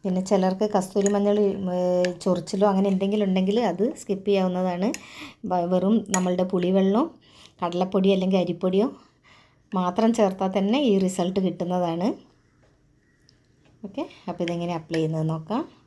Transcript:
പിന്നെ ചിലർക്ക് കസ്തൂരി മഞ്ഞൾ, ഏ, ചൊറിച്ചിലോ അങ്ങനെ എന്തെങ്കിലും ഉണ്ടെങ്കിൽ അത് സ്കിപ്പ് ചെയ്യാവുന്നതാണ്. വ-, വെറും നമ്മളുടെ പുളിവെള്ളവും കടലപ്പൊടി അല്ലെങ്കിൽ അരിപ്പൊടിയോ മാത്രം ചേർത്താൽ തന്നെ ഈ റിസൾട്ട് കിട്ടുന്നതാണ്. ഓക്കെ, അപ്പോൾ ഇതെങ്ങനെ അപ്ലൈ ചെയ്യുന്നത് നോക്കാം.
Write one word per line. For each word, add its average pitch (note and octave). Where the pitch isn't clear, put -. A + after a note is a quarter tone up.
പിന്നെ F#3
ചിലർക്ക് F#3+
കസ്തൂരി G3
മഞ്ഞൾ, G#3
ഏ, F3+
ചൊറിച്ചിലോ F#3+
അങ്ങനെ G3
എന്തെങ്കിലും G3
ഉണ്ടെങ്കിൽ F#3+
അത് F3+
സ്കിപ്പ് F#3+
ചെയ്യാവുന്നതാണ്. F#3
വ-, F3+
വെറും F#3+
നമ്മളുടെ F#3
പുളിവെള്ളവും F#3+
കടലപ്പൊടി F#3
അല്ലെങ്കിൽ F#3
അരിപ്പൊടിയോ F3+
മാത്രം F#3
ചേർത്താൽ F#3+
തന്നെ G3+
ഈ A#3+
റിസൾട്ട് F#3
കിട്ടുന്നതാണ്. F3
ഓക്കെ, G#3+
അപ്പോൾ F3
ഇതെങ്ങനെ E3+
അപ്ലൈ E3
ചെയ്യുന്നത് D#3+
നോക്കാം. D#3+